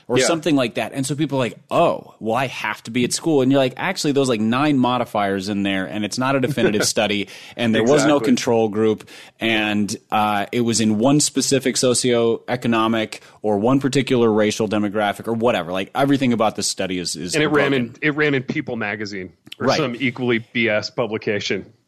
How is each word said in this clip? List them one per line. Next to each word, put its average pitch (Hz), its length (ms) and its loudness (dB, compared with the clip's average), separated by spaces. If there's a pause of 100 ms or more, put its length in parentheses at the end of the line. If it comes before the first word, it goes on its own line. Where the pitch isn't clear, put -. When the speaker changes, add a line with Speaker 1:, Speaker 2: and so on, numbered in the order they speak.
Speaker 1:
or 123 120 0
Speaker 2:
Yeah. 131 80 2
Speaker 1:
something 165 280 0
like 123 200 0
that. 113 180 -6
And 131 140 -4
so 147 80 -4
people 139 240 -2
are 127 60 0
like, 104 120 -6 (140)
"Oh, 147 500 0
well, 110 160 -2
I 131 120 0
have - 340 -6
to 117 80 -12
be 120 140 0
at 117 100 -2
school." 151 260 2
And 127 100 4
you're 139 80 4
like, 131 200 2
"Actually, 160 340 -2
those, 135 160 2
like, 113 120 0
nine 131 360 2
modifiers 107 720 0
in 101 140 -2
there, 95 240 -2
and 104 180 -6
it's 104 140 -6
not 135 180 0
a 135 40 0
definitive 110 440 0
Speaker 2:
<laughs> - 100 -2
Speaker 1:
study, 104 340 0 (280)
and 113 180 0
there 110 80 2
was 143 220 4
no 147 120 4
Speaker 2:
Exactly. 139 100 0
Speaker 1:
control 117 420 2
group, 107 400 0 (320)
and, 107 560 0 (140)
uh, 107 420 0
it 123 80 0
was 117 220 0
in 107 160 2
one 139 220 4
specific 131 560 0
socioeconomic 117 1400 0 (220)
or 104 160 0
one 127 220 2
particular 127 500 2
racial 107 380 2
demographic 104 580 -2
or 113 60 -2
whatever." 110 400 0
Like, 95 220 -4
everything 139 380 2
about 107 240 2
this 101 120 -4
study 92 300 -4
is, 85 180 -6
is 87 180 -6
Speaker 2:
And 151 80 2
it 151 60 2
ran 143 220 2
Speaker 1:
broken. 127 160 0
Speaker 2:
in, 113 160 -14
it 151 140 0
ran 151 180 2
in 131 80 0
People 127 340 -6
magazine 101 560 -8 (260)
or 123 100 -2
Speaker 1:
Right. 127 80 2
Speaker 2:
some 127 220 -2
equally 123 540 -2
B 117 160 0
S 107 220 -2
publication. 107 840 -4 (160)